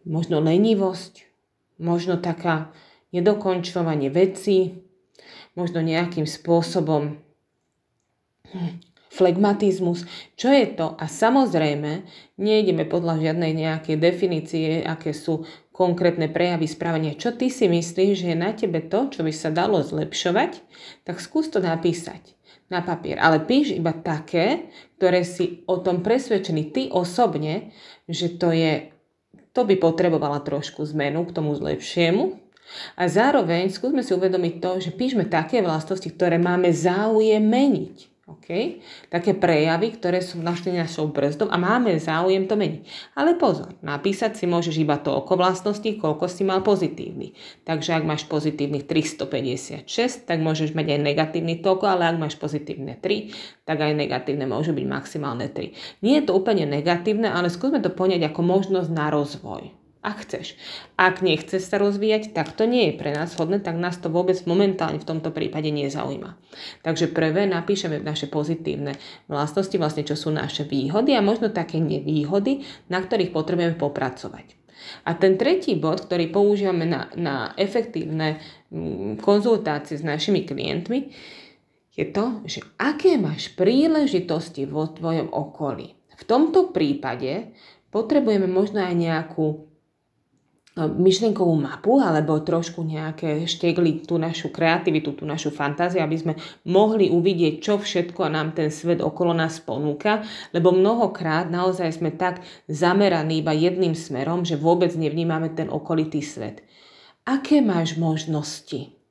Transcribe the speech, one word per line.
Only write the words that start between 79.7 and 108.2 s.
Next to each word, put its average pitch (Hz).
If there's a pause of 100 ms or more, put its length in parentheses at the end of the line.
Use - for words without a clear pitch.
s -
našimi 160
klientmi, 175 (800)
je 78
to, 113
že - (160)
aké 302
máš 160
príležitosti 190
vo 151
tvojom 165
okolí. - (240)
V -
tomto 320
prípade 139 (400)
potrebujeme 220
možno 202
aj 180
nejakú, 160
e, -
myšlienkovú 185
mapu 214
alebo 156
trošku 165
nejaké 156
štegli 170
tú 170
našu 160
kreativitu, 165
tú 151
našu 151
fantáziu, 170
aby 156
sme 160 (300)
mohli 208
uvidieť, 170
čo 208
všetko 175
nám 156
ten 151
svet 170
okolo 165
nás 165
ponúka, 151 (320)
lebo 170
mnohokrát 185
naozaj 175
sme 160
tak 180 (320)
zameraní 165
iba 160
jedným 170
smerom, 160
že 165
vôbec 170
nevnímame 160
ten 160
okolitý 156
svet. - (640)
Aké 269
máš 170
možnosti? 156